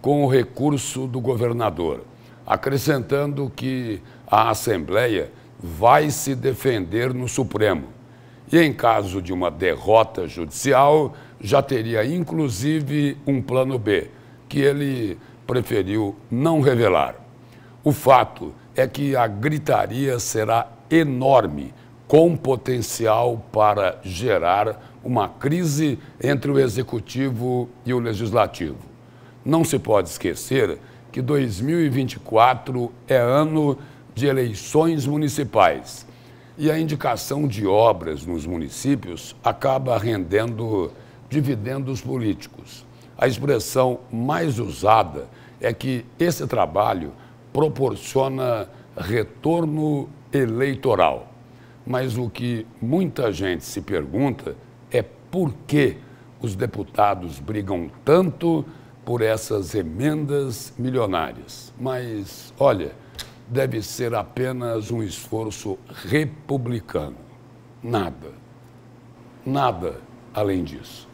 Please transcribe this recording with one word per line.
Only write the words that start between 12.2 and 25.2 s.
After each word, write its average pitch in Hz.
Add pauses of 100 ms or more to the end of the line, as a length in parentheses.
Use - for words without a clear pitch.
um 139
plano 131
B, 104 (380)
que -
ele 139 (280)
preferiu 104 (120)
não 151
revelar. 104 (680)
O 147
fato 120 (220)
é 131
que 139
a 120
gritaria 127
será 113 (240)
enorme, 127 (320)
com 165
potencial 117
para 104
gerar 95 (100)
uma 113